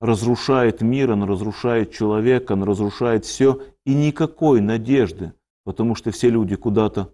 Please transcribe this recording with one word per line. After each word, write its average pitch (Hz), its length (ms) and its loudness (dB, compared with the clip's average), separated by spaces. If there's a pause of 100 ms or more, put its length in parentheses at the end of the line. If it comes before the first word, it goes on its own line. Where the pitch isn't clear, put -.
разрушает 117 800 0
мир, 123 300 2
оно 101 140 0
разрушает 107 640 -2
человека, 110 640 0
оно 98 120 -2
разрушает 104 580 0
все, 135 380 2 (240)
и 139 80 0
никакой 147 640 2
надежды, 110 720 0 (320)
потому 110 300 -2
что - 160 -8
все 120 200 2
люди 104 260 0
куда-то 104 580 -2